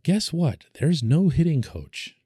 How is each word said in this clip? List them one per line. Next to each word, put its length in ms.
guess 300
what? 400
There's 280
no 280
hitting 320
coach 640